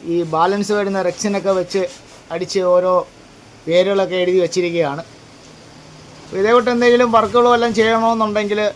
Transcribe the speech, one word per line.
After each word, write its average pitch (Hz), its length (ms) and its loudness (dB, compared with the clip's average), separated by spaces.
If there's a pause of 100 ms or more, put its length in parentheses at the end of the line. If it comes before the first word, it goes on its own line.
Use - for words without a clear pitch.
(120)
ഈ 170 40 -2 (160)
ബാലൻസ് 196 460 0
വരുന്ന 196 280 -4
റെക്സിനൊക്കെ 196 520 -2
വെച്ച് 185 240 -4 (500)
അടിച്ച് 180 280 -4 (120)
ഓരോ 180 180 2 (760)
പേരുകളൊക്കെ 185 560 0
എഴുതി 180 200 2
വെച്ചിരിക്കുകയാണ്. 170 600 -2 (1200)
അപ്പോൾ - 160 -10
ഇതേകൂട്ട് 226 340 4
എന്തെങ്കിലും 240 400 4
വർക്കുകളോ 226 420 4
എല്ലാം 233 220 0
ചെയ്യണമെന്നുണ്ടെങ്കിൽ 220 840 0 (160)